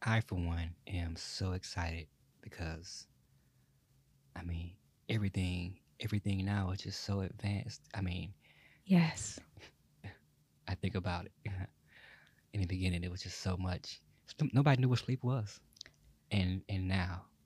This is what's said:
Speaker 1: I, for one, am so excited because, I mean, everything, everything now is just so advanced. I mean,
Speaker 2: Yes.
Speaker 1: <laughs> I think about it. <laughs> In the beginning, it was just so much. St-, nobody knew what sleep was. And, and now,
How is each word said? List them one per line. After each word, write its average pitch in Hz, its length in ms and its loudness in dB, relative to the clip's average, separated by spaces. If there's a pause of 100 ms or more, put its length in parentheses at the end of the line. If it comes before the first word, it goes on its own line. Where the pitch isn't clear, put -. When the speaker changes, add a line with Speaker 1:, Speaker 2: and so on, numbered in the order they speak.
Speaker 1:
I, 113 200 4
for - 140 -4
one, 85 360 0 (160)
am 82 280 -2
so - 380 -4
excited 82 540 -4 (340)
because, - 680 -8 (1300)
I 87 80 -8
mean, 85 280 -6 (360)
everything, 92 720 0 (220)
everything 101 420 0
now 98 280 2
is 95 100 -4
just - 240 -6
so 98 160 0
advanced. 101 600 -4 (120)
I 104 80 -2
mean, 90 320 -2 (520)
Speaker 2:
Yes. 170 540 4 (640)
Speaker 1:
<laughs> - 640 -18
I 95 80 -2
think 95 200 -4
about 87 320 -2
it. - 40 -18 (140)
<laughs> 101 60 -4 (1040)
In 104 60 -2
the 87 80 2
beginning, 90 380 0
it 90 60 -2
was 92 120 -8
just - 160 -8
so 92 160 0
much. 90 460 -4 (260)
St-, - 260 -2
nobody 135 280 8
knew 127 80 6
what 123 100 6
sleep - 240 -2
was. 123 380 0 (680)
And, 95 360 2
and 95 180 0
now, 90 380 0 (220)